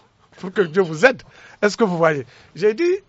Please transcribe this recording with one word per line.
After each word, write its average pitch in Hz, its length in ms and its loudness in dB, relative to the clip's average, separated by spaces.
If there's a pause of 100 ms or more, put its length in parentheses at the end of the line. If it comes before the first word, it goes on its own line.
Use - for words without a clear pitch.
(380)
pour 185 160 -12
que 214 80 0
Dieu 175 220 0
vous 160 220 0
aide. 254 180 0 (380)
Est-ce 208 140 0
que 233 80 -2
vous 180 140 0
voyez ? 156 280 0 (300)
J'ai 214 200 0
dit, 349 220 0 (100)